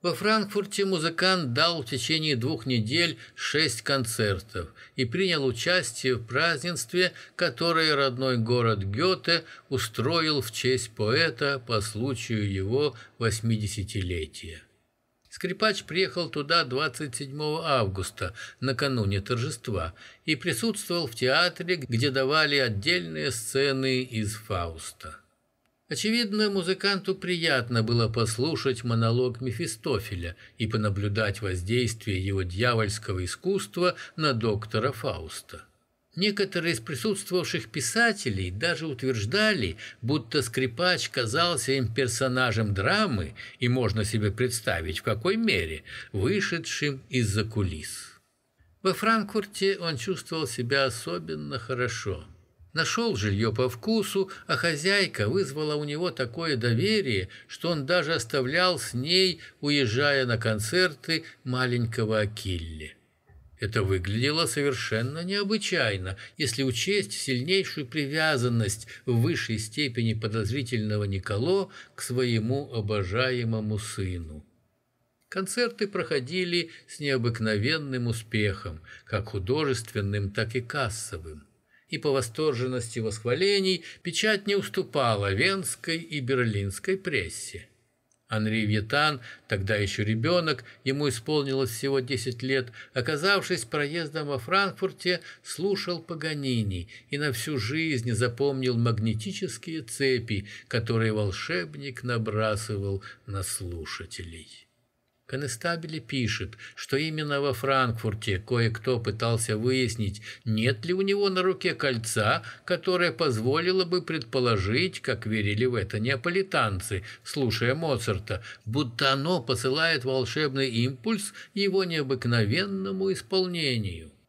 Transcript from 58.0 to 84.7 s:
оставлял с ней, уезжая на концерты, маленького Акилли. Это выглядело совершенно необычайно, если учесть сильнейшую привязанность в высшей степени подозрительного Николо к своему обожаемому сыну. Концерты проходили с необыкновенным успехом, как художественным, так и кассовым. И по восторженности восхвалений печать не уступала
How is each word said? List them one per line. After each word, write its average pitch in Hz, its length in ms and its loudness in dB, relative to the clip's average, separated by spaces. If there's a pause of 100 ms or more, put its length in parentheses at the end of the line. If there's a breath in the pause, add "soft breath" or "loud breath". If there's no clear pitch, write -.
оставлял 151 640 2
с 120 160 -6
ней, 170 460 2 (200 loud breath)
уезжая 139 680 4
на 117 100 2
концерты, 151 840 0 (200 loud breath)
маленького 120 760 2
Акилли. 82 760 -4 (640)
Это 107 220 0
выглядело 104 640 0
совершенно 139 800 -2
необычайно, 175 920 0 (220 loud breath)
если 127 240 -2
учесть 139 520 0
сильнейшую 143 720 -2
привязанность 135 1000 2 (220 loud breath)
в 120 120 4
высшей 117 380 2
степени 117 560 -2
подозрительного 110 920 0
Николо 113 640 0 (240 loud breath)
к - 80 -10
своему 123 680 0
обожаемому 107 1080 0
сыну. 85 640 -6 (840)
Концерты 220 600 -2
проходили 175 840 -2 (180 loud breath)
с - 120 -16
необыкновенным 123 1080 0
успехом, 104 800 -2 (220 loud breath)
как 104 240 -4
художественным, 104 1000 -2
так 110 260 -4
и 123 60 0
кассовым. 98 840 -6 (440 soft breath)
И 160 60 -6
по 147 140 0
восторженности 127 880 0
восхвалений 175 840 2 (200 loud breath)
печать 202 420 2
не 202 100 2
уступала 117 800 2